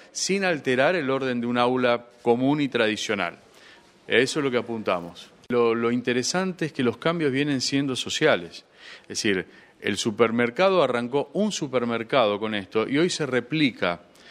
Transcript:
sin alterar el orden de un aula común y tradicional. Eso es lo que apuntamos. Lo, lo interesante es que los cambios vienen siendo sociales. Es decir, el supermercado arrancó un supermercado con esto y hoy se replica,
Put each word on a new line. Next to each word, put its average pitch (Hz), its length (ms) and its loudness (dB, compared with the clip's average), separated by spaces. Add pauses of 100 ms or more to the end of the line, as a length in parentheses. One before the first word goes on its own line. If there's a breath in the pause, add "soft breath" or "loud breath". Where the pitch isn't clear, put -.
(100)
sin 196 340 -2
alterar 139 500 2
el 151 140 -2
orden 131 320 -2
de 117 60 -4
un 120 100 -2
aula 123 480 2 (160)
común 131 400 2
y 143 80 0
tradicional. 107 720 -2 (680 loud breath)
Eso 131 340 2
es 143 40 -2
lo 139 60 0
que 120 80 0
apuntamos. 101 720 -4 (180)
Lo, 120 260 4
lo 117 160 0
interesante 127 760 -2
es 143 60 -8
que - 100 -4
los 117 160 0
cambios 165 340 0
vienen 139 300 0
siendo 139 340 -2
sociales. 95 720 0 (360 loud breath)
Es - 60 -20
decir, 98 380 0 (340 loud breath)
el 104 160 -2
supermercado 120 840 2
arrancó 123 500 -2
un 202 180 0
supermercado 120 880 0
con 110 160 -4
esto 104 320 -2
y 139 120 0
hoy 175 100 2
se 160 160 -4
replica, 123 800 -2 (280 loud breath)